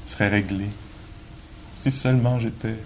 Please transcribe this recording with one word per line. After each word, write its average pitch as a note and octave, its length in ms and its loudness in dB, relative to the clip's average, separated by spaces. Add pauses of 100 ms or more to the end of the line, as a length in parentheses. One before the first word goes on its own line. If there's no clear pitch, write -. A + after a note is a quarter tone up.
serait G2+ 240 2
réglé. G2+ 380 2 (1040)
Si - 180 0
seulement B2 480 4
j'étais A2 460 -2